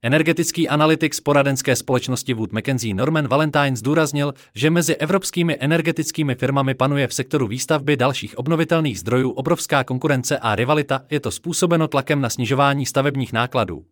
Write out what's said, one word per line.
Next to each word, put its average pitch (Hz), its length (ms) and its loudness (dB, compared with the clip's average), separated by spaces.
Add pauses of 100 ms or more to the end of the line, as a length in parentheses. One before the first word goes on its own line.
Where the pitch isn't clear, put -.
Energetický 156 640 2
analytik 156 460 2
z - 60 -8
poradenské 139 560 2
společnosti 127 580 -2
Wood 110 180 -4
Mackenzie 113 420 -2
Norman 143 340 0
Valentine 143 480 2
zdůraznil, 143 580 0 (200)
že 135 160 2
mezi 165 260 2
evropskými 170 640 0
energetickými 156 760 0
firmami 135 400 0
panuje 139 320 0
v - 80 -6
sektoru 131 320 0
výstavby 139 500 -2
dalších 131 420 -2
obnovitelných 156 600 0
zdrojů 123 300 0
obrovská 135 540 0
konkurence 131 540 -2
a 110 160 0
rivalita, 135 560 0
je 147 100 -2
to 120 100 -4
způsobeno 165 580 0
tlakem 143 320 0
na 127 100 0
snižování 139 560 0
stavebních 135 460 -2
nákladů. 113 600 -2